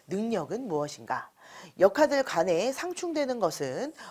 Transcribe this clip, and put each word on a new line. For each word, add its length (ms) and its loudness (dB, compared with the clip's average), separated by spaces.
능력은 600 -2
무엇인가? 640 -4
역할들 440 6
간에 480 2
상충되는 680 -4
것은 540 -2